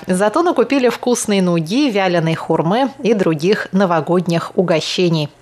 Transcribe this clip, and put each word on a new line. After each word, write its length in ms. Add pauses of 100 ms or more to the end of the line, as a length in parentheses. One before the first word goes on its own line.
Зато 360
накупили 480
вкусной 500
нуги, 480
вяленой 460
хурмы 560 (120)
и 120
других 580
новогодних 840
угощений. 760 (120)